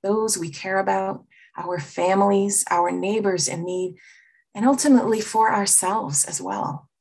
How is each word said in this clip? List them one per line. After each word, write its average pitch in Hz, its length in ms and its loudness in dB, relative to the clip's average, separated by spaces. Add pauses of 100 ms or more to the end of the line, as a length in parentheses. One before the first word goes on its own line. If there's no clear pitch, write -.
those 214 340 0
we 165 140 -6
care 190 260 -4
about, 190 480 -2 (320)
our 175 220 -6
families, 196 880 2
our 175 220 2
neighbors 190 560 -2
in 170 160 -6
need, 180 320 -6 (580)
and 214 120 -2
ultimately 254 560 4
for 440 320 2
ourselves 196 720 0
as - 160 -8
well. - 480 -6 (120)